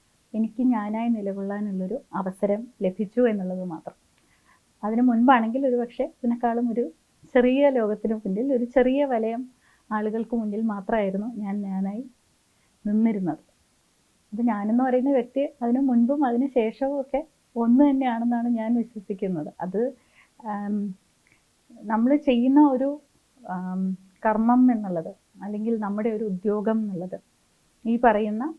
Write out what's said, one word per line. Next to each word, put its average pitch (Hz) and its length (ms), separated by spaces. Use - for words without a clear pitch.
എനിക്ക് 220 300
ഞാനായി 220 460
നിലകൊള്ളാനുള്ളൊരു 196 880
അവസരം 196 540
ലഭിച്ചു 190 400
എന്നുള്ളത് 185 420
മാത്രം. - 320
അതിനു 226 180
മുൻപാണെങ്കിൽ 247 680
ഒരുപക്ഷെ 240 360
ഇതിനേക്കാളും 233 680
ഒരു 240 200
ചെറിയ 262 360
ലോകത്തിന് 220 440
മുന്നിൽ, 214 400
ഒരു 247 120
ചെറിയ 262 400
വലയം 233 360
ആളുകൾക്ക് 220 440
മുന്നിൽ 214 260
മാത്രമായിരുന്നു 208 760
ഞാൻ 208 260
ഞാനായി 196 440
നിന്നിരുന്നത്. 208 500
അപ്പോൾ 214 120
ഞാനെന്ന് 220 400
പറയുന്ന 254 280
വ്യക്തി 269 380
അതിനു 240 180
മുൻപും 262 460
അതിന് 247 220
ശേഷവും 269 540
ഒക്കെ 277 260
ഒന്ന് 247 340
തന്നെയാണെന്നാണ് 240 600
ഞാൻ 233 260
വിശ്വസിക്കുന്നത്. 190 840
അത്, 214 320
ആം, 208 480
നമ്മൾ 226 340
ചെയ്യുന്ന 277 540
ഒരു, 277 320
ആം, 185 480
കർമ്മം 233 460
എന്നുള്ളത്, 190 420
അല്ലെങ്കിൽ 214 380
നമ്മുടെ 214 300
ഒരു 214 140
ഉദ്യോഗം 208 560
എന്നുള്ളത്, 185 400
ഈ 233 180
പറയുന്ന 220 560